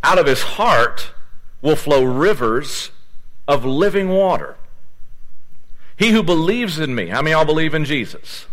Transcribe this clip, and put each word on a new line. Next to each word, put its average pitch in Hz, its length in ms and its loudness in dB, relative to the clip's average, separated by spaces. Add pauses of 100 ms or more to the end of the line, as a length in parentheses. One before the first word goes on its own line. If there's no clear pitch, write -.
out 180 160 4
of 151 80 4
his 131 160 4
heart 160 680 2 (480)
will 147 160 4
flow 143 260 4
rivers 131 880 0 (560)
of 139 180 2
living 185 440 0
water." 185 480 0 (1400)
He 220 160 2
who 214 100 4
believes 175 560 0
in 151 160 -4
me. 95 140 -4
How 110 120 -2
many 156 140 0
of 156 60 4
y'all 160 40 6
believe 151 300 2
in 156 100 0
Jesus? - 680 -6